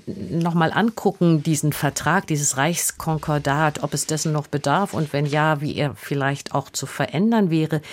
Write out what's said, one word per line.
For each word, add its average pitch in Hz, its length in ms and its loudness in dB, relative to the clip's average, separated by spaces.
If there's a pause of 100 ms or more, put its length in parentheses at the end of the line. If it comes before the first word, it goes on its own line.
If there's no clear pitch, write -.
noch 170 480 -2
mal 165 180 4
angucken, 175 680 2
diesen 151 320 0
Vertrag, 156 520 0
dieses 143 300 -2
Reichskonkordat, 151 1300 0
ob 147 100 -2
es - 140 -2
dessen 156 260 -2
noch 151 140 -2
bedarf 147 480 0
und 143 180 -4
wenn 143 140 0
ja, 151 340 2
wie 147 160 -4
er 131 180 -2
vielleicht 139 600 -4
auch 139 160 -2
zu - 160 -8
verändern 202 640 0
wäre, 156 320 0 (100)